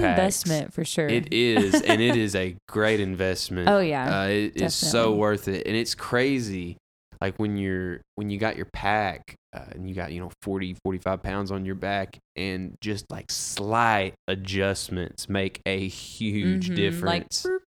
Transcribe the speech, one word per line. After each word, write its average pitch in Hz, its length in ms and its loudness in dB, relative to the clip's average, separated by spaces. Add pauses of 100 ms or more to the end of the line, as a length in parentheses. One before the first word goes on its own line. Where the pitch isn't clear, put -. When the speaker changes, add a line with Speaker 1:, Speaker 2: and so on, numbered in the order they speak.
Speaker 1:
investment 180 680 2
for 165 120 -4
sure. 156 220 -2
Speaker 2:
It 120 260 0
is, 104 500 6
and 110 200 4
it 123 140 6
Speaker 1:
<laughs> - 0 -
Speaker 2:
is 107 180 2
a 92 220 0 (100)
great 107 320 4
investment. 92 720 0
Speaker 1:
Oh, 202 100 6
yeah. 135 440 0
Speaker 2:
Uh, 98 40 0
it 104 340 0
is - 140 0
so - 120 0 (120)
Speaker 1:
Definitely. 110 200 4
Speaker 2:
worth 104 300 2
it. 95 200 -2
And 107 80 0
it's 113 180 -2
crazy, 117 840 -2 (440)
like, 95 180 -4
when 104 180 0
you're, 92 440 -2 (160)
when 104 140 -4
you 101 80 -4
got 110 180 -2
your - 160 -6
pack, 101 640 -2 (200)
uh, - 140 -12
and 92 180 -10
you 92 60 -8
got, 87 160 -6
you 85 80 -8
know, 87 140 -10 (100)
forty, 95 400 -4
forty-five 95 400 -2
pounds 98 300 -4
on 95 120 -4
your 95 120 -4
back, 95 420 -4 (160)
and 92 460 -6
just, 104 320 -4
like, - 180 -12
slight 107 840 0 (120)
adjustments 95 1040 -2
make 98 380 -2
a 95 200 -2
huge 180 760 -2
Speaker 1:
Mm-hmm. 180 80 -2 (340)
Like, 170 240 -2
Speaker 2:
difference. - 160 -4
Speaker 1:
boop, 370 220 -2